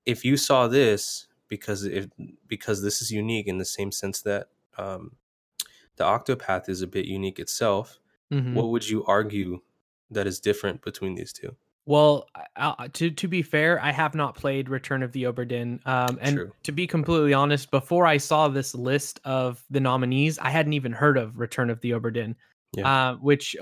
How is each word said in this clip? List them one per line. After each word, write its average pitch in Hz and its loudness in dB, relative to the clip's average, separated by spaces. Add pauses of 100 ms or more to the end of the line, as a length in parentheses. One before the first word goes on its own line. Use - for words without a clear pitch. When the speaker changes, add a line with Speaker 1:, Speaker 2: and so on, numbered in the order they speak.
Speaker 1:
if 120 -2
you 135 4
saw 131 4
this, 117 2 (200)
because 101 -6
if, 95 -4 (420)
because 104 -4
this 101 -2
is 110 -6
unique 107 -2
in 92 -2
the 92 -4
same 98 -6
sense - -6
that, 101 -4 (280)
um, 95 -10 (840)
the - -2
Octopath 104 0
is 92 -6
a 92 -4
bit 92 -4
unique 95 -6
itself, - -2 (320)
Speaker 2:
Mm-hmm. 127 0
Speaker 1:
what 117 0
would 113 -2
you 110 -2
argue 101 0 (500)
that 101 -2
is 92 -4
different - -2
between 95 -6
these - -10
two? - -14 (320)
Speaker 2:
Well, 147 6 (260)
I, 143 -4
I, 123 -10
to, 170 -2
to 165 -4
be 175 0
fair, 156 2
I 143 0
have 151 0
not 147 -2
played 135 -4
Return 131 -4
of 123 -4
the 131 -4
Obra 123 -4
Dinn. 120 -4
Um, 123 0
and 143 2
Speaker 1:
True. 98 -4 (100)
Speaker 2:
to - -6
be 165 -2
completely 156 2
honest, 143 2
before 175 4
I 156 6
saw 151 4
this 135 -4
list 131 -2
of 131 -2
the 139 0
nominees, 131 2
I - -2
hadn't 151 2
even 131 -2
heard 143 4
of 117 -2
Return 120 -2
of 113 -6
the 120 -2
Obra 113 -2
Dinn, 113 -4 (420)
Speaker 1:
Yeah. 131 2
Speaker 2:
uh, 123 -4
which 143 2